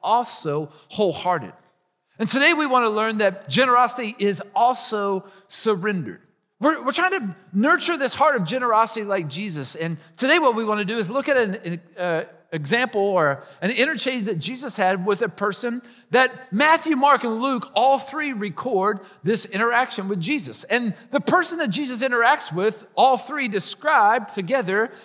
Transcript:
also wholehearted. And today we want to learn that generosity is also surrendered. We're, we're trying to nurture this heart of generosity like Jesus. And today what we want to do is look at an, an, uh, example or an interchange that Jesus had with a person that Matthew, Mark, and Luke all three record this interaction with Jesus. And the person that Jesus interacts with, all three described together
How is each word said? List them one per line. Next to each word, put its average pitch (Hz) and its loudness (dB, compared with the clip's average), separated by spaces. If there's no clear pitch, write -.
also 165 -2
wholehearted. 170 -2
And 214 -2
today 294 4
we 302 0
want 254 2
to 220 2
learn 220 -2
that 196 0
generosity 240 2
is 196 -2
also 208 0
surrendered. 185 -4
We're, 294 2
we're 269 -2
trying 359 0
to 220 -6
nurture 320 2
this 269 -2
heart 285 4
of 190 0
generosity 226 0
like 196 -4
Jesus. 151 -8
And 165 -6
today 294 4
what 262 4
we 220 -2
want 214 0
to 208 -2
do 220 -2
is 190 -4
look 269 -4
at 277 2
an, 208 0
an, 170 -8
uh, 175 -2
example 208 -2
or 170 2
an 185 0
interchange 254 0
that 214 -4
Jesus 262 -8
had 185 0
with 214 0
a 208 -2
person 233 -4
that 254 2
Matthew, 311 4
Mark, 269 4
and 226 -2
Luke 247 -2
all 262 4
three 285 -6
record 202 -2
this 208 0
interaction 233 0
with 196 -2
Jesus. 165 -6
And 233 0
the - 2
person 330 2
that 277 0
Jesus 254 -4
interacts 247 2
with, 214 -2
all 254 6
three 269 -6
described 220 0
together 208 -2